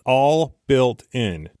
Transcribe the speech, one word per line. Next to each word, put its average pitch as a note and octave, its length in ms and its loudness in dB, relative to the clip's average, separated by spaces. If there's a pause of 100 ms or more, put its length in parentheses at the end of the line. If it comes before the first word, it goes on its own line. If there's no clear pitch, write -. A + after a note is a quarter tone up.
all C#3 480 0 (140)
built C3 340 0 (100)
in. F#2 360 -6 (120)